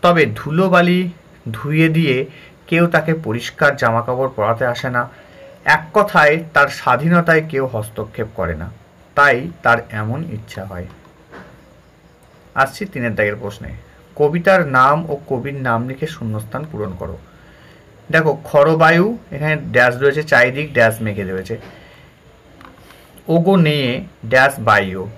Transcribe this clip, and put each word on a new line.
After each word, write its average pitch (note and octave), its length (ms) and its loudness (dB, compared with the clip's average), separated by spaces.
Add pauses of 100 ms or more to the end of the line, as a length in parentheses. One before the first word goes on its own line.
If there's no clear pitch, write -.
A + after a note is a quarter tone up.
তবে F3 240 4 (100)
ধুলোবালি F3 720 2 (420)
ধুয়ে D3+ 380 0
দিয়ে C#3+ 360 0 (420)
কেউ E3+ 200 2
তাকে D#3+ 260 0
পরিষ্কার C3+ 640 -2
জামাকাপড় B2 600 0
পরাতে A2 300 0
আসে B2 240 -4
না। A#2+ 200 -2 (560)
এক D#3 280 2
কথায়, E3+ 500 4 (100)
তার C#3+ 140 4
স্বাধীনতায় D#3+ 840 2
কেউ C3+ 160 -2
হস্তক্ষেপ G#2+ 680 -8
করে E2+ 200 -4
না, D#2+ 160 -12 (440)
তাই C#3+ 360 2 (120)
তার A#2 140 4 (140)
এমন A2 400 -6
ইচ্ছা A2 340 -12
হয়। F2+ 200 -12 (1700)
আসছি C3+ 300 0
তিনের A#2+ 300 -6
দাগের G#2 200 0
প্রশ্নে। G#2 340 -12 (460)
কবিতার E3+ 520 2
নাম C#3 420 4
ও C#3+ 180 -6
কবির C3+ 260 -6
নাম B2 340 -2
লিখে C3+ 200 -8
শূন্যস্থান A2+ 640 -8
পূরণ G#2 280 -8
করো। F2 180 -10 (960)
দেখো, D#3 320 0
খরবায়ু, D#3+ 720 2 (140)
এখানে D3+ 240 -4
ড্যাশ B2 420 0
রয়েছে, C#3 260 2
চারিদিক C3+ 500 0
ড্যাশ A2+ 280 2
মেঘে G#2 220 -4
রয়েছে। F#2+ 340 -8 (1700)
ওগো E3+ 280 2
নেয়ে D3 480 0 (220)
ড্যাশ C3 340 4
বাইও। G2+ 480 0 (100)